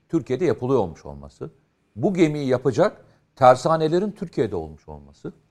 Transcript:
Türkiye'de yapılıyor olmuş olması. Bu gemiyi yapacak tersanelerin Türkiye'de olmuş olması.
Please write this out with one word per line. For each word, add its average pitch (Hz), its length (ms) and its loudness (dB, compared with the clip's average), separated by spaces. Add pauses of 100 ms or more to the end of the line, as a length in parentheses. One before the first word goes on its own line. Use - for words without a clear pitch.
Türkiye'de 147 360 -2
yapılıyor 127 360 0
olmuş 85 260 -6
olması. 71 440 -14 (460)
Bu 117 180 -2
gemiyi 151 320 2
yapacak 127 580 0 (320)
tersanelerin 160 760 4
Türkiye'de 131 440 -4
olmuş 78 320 -12
olması. 71 440 -16 (180)